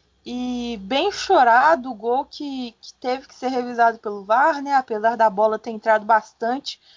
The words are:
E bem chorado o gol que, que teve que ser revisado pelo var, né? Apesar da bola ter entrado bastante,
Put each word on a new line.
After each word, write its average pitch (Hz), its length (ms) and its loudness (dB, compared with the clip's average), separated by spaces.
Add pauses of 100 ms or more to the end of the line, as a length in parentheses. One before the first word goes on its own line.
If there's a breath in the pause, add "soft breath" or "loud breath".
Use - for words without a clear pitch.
(260 soft breath)
E 240 540 -6
bem 277 320 -2
chorado 262 760 4
o 240 40 -12
gol 240 300 -2
que, 262 560 -10
que - 140 -20
teve 262 340 -6
que - 60 -20
ser 254 140 -8
revisado 240 500 0
pelo 208 260 -10
var, 277 380 2
né? 285 120 -2
Apesar 233 420 0
da 220 120 4
bola 214 300 0
ter 233 120 -12
entrado 214 360 0
bastante, 233 760 -2 (160 soft breath)